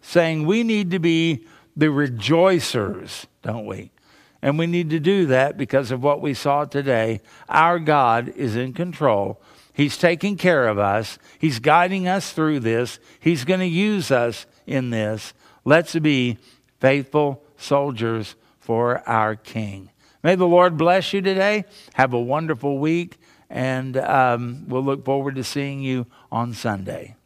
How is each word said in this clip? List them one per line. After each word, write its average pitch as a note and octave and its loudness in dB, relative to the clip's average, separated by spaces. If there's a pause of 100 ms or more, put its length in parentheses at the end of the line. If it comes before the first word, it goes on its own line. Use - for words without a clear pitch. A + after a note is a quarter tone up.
saying D#3+ 2
we G#3+ 2
need G#3 0
to F#3 -2
be E3 0 (300)
the D3+ 2
rejoicers, C3+ 0 (140)
don't A2 -8
we? G2+ -12 (500)
And C#3+ 0
we E3 0
need E3+ -2
to D#3+ 0
do F3+ 2
that C3+ 2
because C3+ -2
of C3 -4
what C#3+ 0
we D3 -2
saw D3 -2
today. A#2+ -2 (260)
Our E3+ 4
God C3+ 2
is A2+ -4
in B2+ -4
control. A#2+ -2 (320)
He's C#3+ 0
taking F3 0
care D#3+ 2
of G#2 0
us. G2+ -2 (200)
He's C#3 -2
guiding F3+ 2
us F#3+ -2
through D#3 -2
this. A2+ -2 (200)
He's D#3 0
gonna F#3 0
use F#3 0
us A#2+ 0 (200)
in C3 -2
this. G#2+ -4 (320)
Let's E3 4
be C3 0 (420)
faithful C#3 0 (140)
soldiers A#2 -2 (260)
for A#2+ -2
our A2 0
King. G2+ -10 (340)
May F3 4
the F#3 2
Lord F3 6
bless F3 2
you G3+ -2
today. G3 0 (300)
Have C3 2
a A#2+ 0
wonderful C#3 -2
week, E3 -2 (320)
and, C3 -4
um, B2+ 0
we'll B2+ -2
look C3+ -4
forward C3+ -2
to C3 -6
seeing C#3 -6
you C3 -4 (260)
on A#2+ -4
Sunday. F#2+ -8 (100)